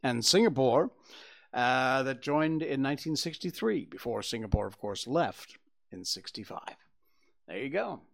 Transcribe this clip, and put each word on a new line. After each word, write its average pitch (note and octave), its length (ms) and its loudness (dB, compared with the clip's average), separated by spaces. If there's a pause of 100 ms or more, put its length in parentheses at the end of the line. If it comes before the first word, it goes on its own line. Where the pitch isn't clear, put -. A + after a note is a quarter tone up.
and A#2 220 0
Singapore, D3+ 640 4 (600)
uh, C3 500 2
that C3 180 -4
joined D#3 400 2
in C#3+ 200 -2
nineteen C#3+ 340 -2
sixty-three, F3+ 720 -4
before G#2+ 360 -6
Singapore, G#2 460 2
of G2 100 -10
course, G2+ 300 -6
left C3 500 -2 (340)
in F#2 140 -12
sixty-five. - 800 -10 (640)
There E2+ 120 -10
you C3+ 100 -6
go. F#3+ 320 -4 (120)